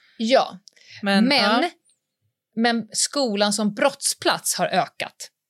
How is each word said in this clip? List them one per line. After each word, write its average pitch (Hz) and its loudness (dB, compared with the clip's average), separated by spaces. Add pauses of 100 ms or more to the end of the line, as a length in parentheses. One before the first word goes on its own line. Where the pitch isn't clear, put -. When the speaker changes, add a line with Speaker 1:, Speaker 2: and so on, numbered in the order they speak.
(180)
Speaker 1:
Ja. 220 0 (420)
Speaker 2:
Men, 202 2
Speaker 1:
Men, 247 4
Speaker 2:
ja. 349 0 (840)
Speaker 1:
men 226 0
skolan 208 -2
som 208 0
brottsplats - -2
har 180 -2
ökat. - -4 (200)